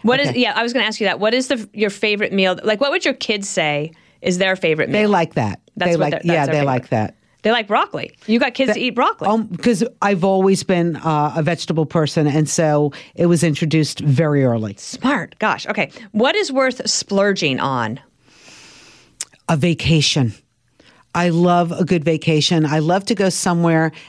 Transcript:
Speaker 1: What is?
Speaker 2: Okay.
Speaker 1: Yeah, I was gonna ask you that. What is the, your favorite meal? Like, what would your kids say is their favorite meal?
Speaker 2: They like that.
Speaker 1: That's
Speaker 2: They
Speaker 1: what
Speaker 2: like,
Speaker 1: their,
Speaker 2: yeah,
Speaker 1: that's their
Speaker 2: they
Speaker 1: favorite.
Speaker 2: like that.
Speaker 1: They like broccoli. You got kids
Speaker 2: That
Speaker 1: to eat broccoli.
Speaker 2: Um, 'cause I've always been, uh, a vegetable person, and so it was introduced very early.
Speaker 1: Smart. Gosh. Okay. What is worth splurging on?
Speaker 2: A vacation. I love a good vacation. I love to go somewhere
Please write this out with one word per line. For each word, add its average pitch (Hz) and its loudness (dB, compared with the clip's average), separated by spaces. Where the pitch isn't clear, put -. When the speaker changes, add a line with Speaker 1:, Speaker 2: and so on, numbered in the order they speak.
Speaker 1:
What 247 2
is? 285 0
Speaker 2:
Okay. 240 -2
Speaker 1:
Yeah, 220 0
I 226 0
was 240 -4
gonna 233 0
ask 220 -4
you 214 0
that. 180 -2
What 220 2
is 254 0
the, 226 -4
your 202 -2
favorite 208 -2
meal? 185 0
Like, 214 -2
what 285 2
would 359 -2
your - 0
kids 202 -6
say 156 -2
is 180 -2
their 190 0
favorite 160 0
meal? 208 0
Speaker 2:
They 214 2
like 180 0
that. 110 -4
Speaker 1:
That's 175 0
Speaker 2:
They 170 2
Speaker 1:
what 151 0
Speaker 2:
like, 156 -4
Speaker 1:
their, 170 2
Speaker 2:
yeah, - -
Speaker 1:
that's 147 2
their 156 -2
Speaker 2:
they 147 0
Speaker 1:
favorite. 143 0
Speaker 2:
like 123 -4
that. 107 -2
Speaker 1:
They 214 2
like 226 -2
broccoli. 226 -2
You 226 2
got 254 -2
kids 262 0
Speaker 2:
That 208 2
Speaker 1:
to - -6
eat 247 -2
broccoli. 311 0
Speaker 2:
Um, 220 0
'cause 233 0
I've 202 0
always 190 2
been, 170 0
uh, 151 0
a 160 0
vegetable 160 -2
person, 151 0
and 147 0
so 147 2
it 175 0
was 170 2
introduced 156 0
very 143 2
early. 110 0
Speaker 1:
Smart. - -4
Gosh. 202 -2
Okay. - -4
What 262 0
is 381 -2
worth 262 -2
splurging 196 0
on? 120 -2
Speaker 2:
A 170 0
vacation. 147 2
I 175 2
love 175 2
a 175 -2
good 165 0
vacation. 156 2
I 151 0
love 175 0
to 233 0
go 190 0
somewhere 165 2